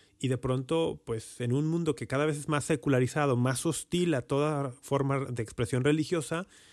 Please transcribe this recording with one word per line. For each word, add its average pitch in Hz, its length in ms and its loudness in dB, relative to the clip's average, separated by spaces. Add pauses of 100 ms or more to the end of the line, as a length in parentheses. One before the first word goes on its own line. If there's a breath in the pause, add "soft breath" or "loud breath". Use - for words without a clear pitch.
(180 soft breath)
y 131 100 0
de 127 100 2
pronto, 135 680 0
pues, - 380 -6
en 120 100 0
un 147 160 2
mundo 165 260 0
que - 120 -10
cada 139 180 0
vez 151 140 0
es 147 100 -10
más 147 160 0
secularizado, 139 720 2
más 127 300 0
hostil 175 480 0
a 127 80 -2
toda 143 480 0
forma 135 560 -2
de 120 160 -4
expresión 123 420 -2
religiosa, 160 600 0 (260 loud breath)